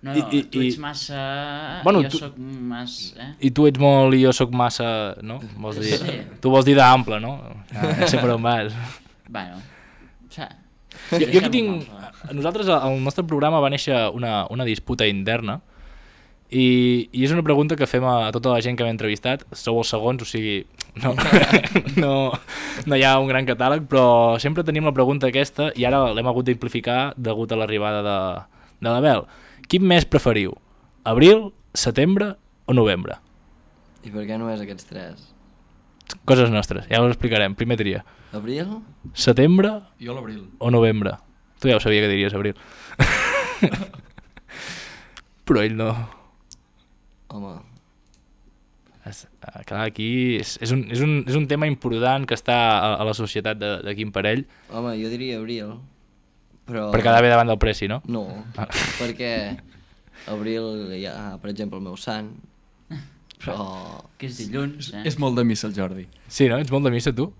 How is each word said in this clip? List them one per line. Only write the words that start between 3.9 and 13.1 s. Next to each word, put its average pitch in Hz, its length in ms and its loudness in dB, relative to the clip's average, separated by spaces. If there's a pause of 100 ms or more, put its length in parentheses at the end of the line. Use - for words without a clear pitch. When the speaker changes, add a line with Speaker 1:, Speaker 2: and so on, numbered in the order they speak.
Speaker 2:
i 131 80 6
jo 131 120 6
sóc 123 200 0
massa... 117 640 -2 (100)
No? 113 140 -12 (180)
Vols 107 240 -10
dir, 107 160 0
Speaker 1:
Sí. 135 220 -6 (200)
Speaker 2:
tu 131 140 2
vols 135 140 6
dir 143 100 8
d'ample, 127 420 6
no? 131 200 -10 (340)
Ja, 123 160 -2 (140)
ja 175 40 2
sé 160 140 2
per 123 140 2
on 113 100 -4
vas. 110 300 0 (520)
Speaker 1:
Bueno, 92 300 -12
o - 760 -20
sea, - 200 -14 (580)
Speaker 2:
Jo, 170 80 0
jo 160 80 4
aquí - 0 -
Speaker 1:
deixem-ho 190 260 4
Speaker 2:
tinc, 208 380 -2
Speaker 1:
ample. - 220 -18 (180)
Speaker 2:
a 131 40 -12
nosaltres, 175 360 -4
el 135 340 2
nostre 139 220 -4